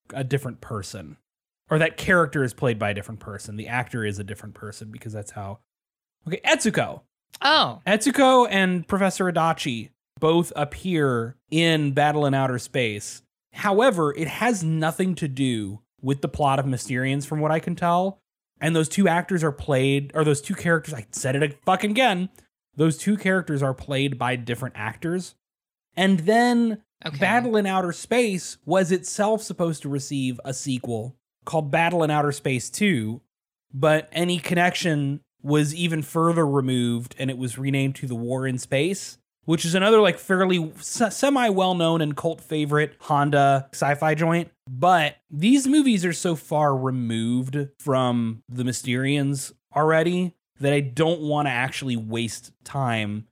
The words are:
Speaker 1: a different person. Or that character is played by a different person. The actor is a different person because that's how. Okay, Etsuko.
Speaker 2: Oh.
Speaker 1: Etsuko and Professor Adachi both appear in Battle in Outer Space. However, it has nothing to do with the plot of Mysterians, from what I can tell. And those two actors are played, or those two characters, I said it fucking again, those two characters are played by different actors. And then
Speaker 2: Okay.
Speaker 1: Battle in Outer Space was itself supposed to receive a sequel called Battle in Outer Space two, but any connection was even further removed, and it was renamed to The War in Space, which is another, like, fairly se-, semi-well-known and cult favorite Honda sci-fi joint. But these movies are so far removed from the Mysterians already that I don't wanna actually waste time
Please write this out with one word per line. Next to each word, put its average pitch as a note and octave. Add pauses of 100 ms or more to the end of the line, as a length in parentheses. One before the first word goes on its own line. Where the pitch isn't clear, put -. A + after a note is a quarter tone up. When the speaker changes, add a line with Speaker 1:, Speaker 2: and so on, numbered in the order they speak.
(140)
Speaker 1:
a C#3
different B2+
person. F#2+ (520)
Or D#3
that D#3+
character D#3+
is A#2+
played A#2+
by G#2
a -
different G#2+
person. G#2
The G#2+
actor A#2+
is G#2
a G#2
different G2+
person G#2+
because G#2+
that's G#2
how. G2+ (680)
Okay, D#3+
Etsuko. G#3+ (400)
Speaker 2:
Oh. G3
Speaker 1:
Etsuko B3+
and F#3
Professor F#3+
Adachi D#3+ (300)
both E3
appear C#3+ (140)
in D#3
Battle D3
in C#3
Outer C3
Space. A2 (320)
However, G3
it D#3+
has G#3+
nothing D#3+
to D#3+
do A#2 (200)
with C3+
the C3+
plot C#3
of C3+
Mysterians, C3+
from D3+
what D3+
I E3
can F3
tell. F3 (400)
And E3
those D#3+
two G3
actors E3+
are D3+
played, C#3
or D#3
those D3
two -
characters, E3
I A#2+
said C3
it C#3+
fucking G3
again, G#3 (460)
those D#3
two G3+
characters F3+
are C3+
played C3+
by B2+
different A#2+
actors. E3 (600)
And F#3+
then A#3 (220)
Speaker 2:
Okay. D3+
Speaker 1:
Battle A3
in G3+
Outer F#3
Space A3
was F3+
itself G3+
supposed E3+
to C#3+
receive C3+
a C3+
sequel B2 (260)
called D#3
Battle E3
in D3
Outer D3
Space C3+
two, A#2+ (540)
but D3+
any F3
connection D#3+ (220)
was D3
even E3
further E3
removed, B2
and C3+
it B2+
was B2
renamed C3+
to C#3
The B2
War B2+
in B2+
Space, D#3+ (260)
which E3
is E3+
another, G#3+
like, F#3
fairly F#3
se-, -
semi-well-known F#3
and D3
cult E3
favorite D3
Honda C#3+
sci-fi D3+
joint. E3 (200)
But D#3 (120)
these B3
movies C4
are E3+
so E3+
far D3
removed B2+ (200)
from A#2+
the B2
Mysterians C3+ (240)
already D#3+ (260)
that C#3
I D3
don't D#3
wanna D3
actually B2
waste A2+ (100)
time A2